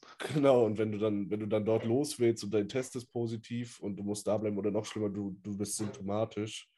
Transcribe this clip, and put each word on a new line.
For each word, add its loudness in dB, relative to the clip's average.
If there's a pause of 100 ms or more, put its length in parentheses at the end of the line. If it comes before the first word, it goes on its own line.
(320)
Genau, 8
und 0
wenn 2
du -4
dann, 0
wenn -2
du -4
dann 2
dort 2
los 0
willst 4
und -4
dein 2
Test -4
ist -6
positiv -6
und -4
du -8
musst -2
da 2
bleiben -2
oder 0
noch 0
schlimmer, -2
du, -6
du -6
bist -4
symptomatisch -4